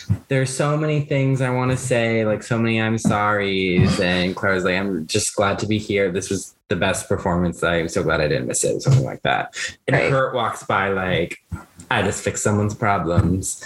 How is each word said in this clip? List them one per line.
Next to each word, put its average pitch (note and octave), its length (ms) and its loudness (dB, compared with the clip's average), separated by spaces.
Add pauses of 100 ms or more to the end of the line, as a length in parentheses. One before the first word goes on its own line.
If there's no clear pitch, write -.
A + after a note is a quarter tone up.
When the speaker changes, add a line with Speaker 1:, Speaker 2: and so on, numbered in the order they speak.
(260)
Speaker 1:
"There's C3 240 0
so D3+ 260 0
many D3+ 260 0
things C3+ 380 0
I C3 100 0
wanna B2+ 260 0
say, A#2 500 2
like, G#2+ 160 0
so A#2 160 0
many A2+ 240 2
I'm A2 160 0
sorry's." G2 1040 2
And F2+ 340 0
Clara's F#2+ 300 0
like, F#2 100 2
"I'm F#2 320 -2
just - 300 -2
glad G2 240 0
to G#2+ 80 -4
be G#2+ 100 2
here. G2 320 0
This F#2 200 -4
was - 220 -4 (140)
the - 80 -2
best F#2 340 -2
performance. F2+ 540 -2
I'm E2 260 0
so F#2+ 140 -2
glad D#2 180 0
I D#2 60 2
didn't C2 220 -2
miss - 160 -2
it," - 180 -2
something C3+ 220 4
like G#1 180 -8
that. - 320 -2 (320)
And B2+ 80 2
Speaker 2:
Right. - 160 2
Speaker 1:
Kurt C3 240 0
walks A2+ 300 -4
by G2 240 0
like, F#2 500 -2 (500)
"I A2+ 140 2
just G2+ 220 -2
fixed - 180 -2
someone's G#2 320 2
problems." F2+ 920 0